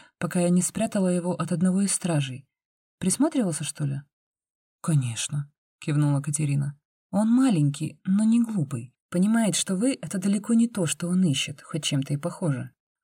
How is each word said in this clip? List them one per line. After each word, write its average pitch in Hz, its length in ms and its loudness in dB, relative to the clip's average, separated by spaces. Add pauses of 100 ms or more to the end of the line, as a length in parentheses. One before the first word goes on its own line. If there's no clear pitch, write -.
(180)
пока 175 220 -2
я 175 100 2
не 180 120 4
спрятала 208 460 -2
его 180 260 0
от 165 180 -4
одного 180 300 2
из 196 120 0
стражей. 143 520 -2 (540)
Присматривался, 196 640 0
что 147 220 -6
ли?" 139 160 -4 (800)
"Конечно", 143 680 -2 (280)
кивнула 147 420 0
Катерина. 143 560 -2 (340)
"Он 214 180 2
маленький, 156 760 2
но 196 180 2
не 226 180 6
глупый. 160 520 -4 (160)
Понимает, 208 460 2
что - 200 -2
вы — 254 260 0
это 165 160 -6
далеко 202 360 0
не 233 140 4
то, 202 180 -2
что 160 220 -4
он 185 160 2
ищет, 151 380 -2
хоть - 220 -8
чем-то 139 300 -2
и 147 40 -2
похоже. 143 540 -4 (320)